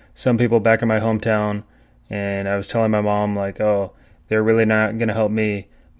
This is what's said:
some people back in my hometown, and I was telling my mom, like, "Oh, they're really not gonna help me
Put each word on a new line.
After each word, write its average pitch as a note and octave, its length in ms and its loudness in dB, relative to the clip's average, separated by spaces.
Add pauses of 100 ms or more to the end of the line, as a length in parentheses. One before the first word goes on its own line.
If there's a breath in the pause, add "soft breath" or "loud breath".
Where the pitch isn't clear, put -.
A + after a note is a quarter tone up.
(120 soft breath)
some A#2+ 260 0
people A#2 200 4
back A2 240 2
in A2+ 60 0
my A2 100 2
hometown, G#2+ 640 -2 (480 soft breath)
and G2+ 380 -4
I G2+ 80 -2
was G2+ 100 -6
telling A2+ 240 0
my G#2+ 100 2
mom, G#2 360 0
like, G2 240 -6
"Oh, G2+ 320 0 (360 soft breath)
they're A2 140 0
really A2+ 220 4
not G#2+ 340 0
gonna A2 140 -2
help G#2+ 180 0
me G#2+ 380 -2 (320 soft breath)